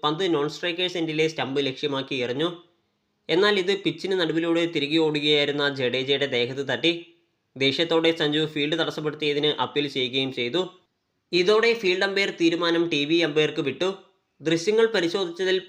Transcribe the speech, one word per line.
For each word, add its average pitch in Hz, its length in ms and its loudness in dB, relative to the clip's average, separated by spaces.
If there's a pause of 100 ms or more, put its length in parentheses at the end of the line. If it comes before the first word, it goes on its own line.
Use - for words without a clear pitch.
പന്ത് 156 200 0 (100)
നോൺ 147 160 2
സ്ട്രൈക്കേഴ്സ് 175 480 -4
എൻഡിലെ 156 300 0
സ്റ്റമ്പ് 139 380 -4
ലക്ഷ്യമാക്കി 135 500 -4
എറിഞ്ഞു. 127 340 -2 (800)
എന്നാൽ 196 300 4
ഇത് 190 140 0 (100)
പിച്ചിന് 185 320 -2
നടുവിലൂടെ 165 500 0
തിരികെ 156 320 0
ഓടുകയായിരുന്ന 147 720 2
ജഡേജയുടെ 131 560 0
ദേഹത്ത് 127 440 -2
തട്ടി. 131 220 2 (640)
ദേഷ്യത്തോടെ 165 600 2
സഞ്ജു 151 300 0
ഫീൽഡ് 151 340 -2
തടസ്സപ്പെടുത്തിയതിന് 147 720 -2 (100)
അപ്പീൽ 143 260 -2
ചെയ്യുകയും 131 460 -2
ചെയ്തു. 127 280 -2 (680)
ഇതോടെ 214 420 4
ഫീൽഡ് 190 300 0
അമ്പയർ 196 280 0 (100)
തീരുമാനം 170 480 2
ടി 143 160 0
വി 156 100 2
അമ്പയർക്ക് 151 460 2
വിട്ടു. 139 280 -2 (520)
ദൃശ്യങ്ങൾ 165 440 2
പരിശോധിച്ചതിൽ 190 720 0 (120)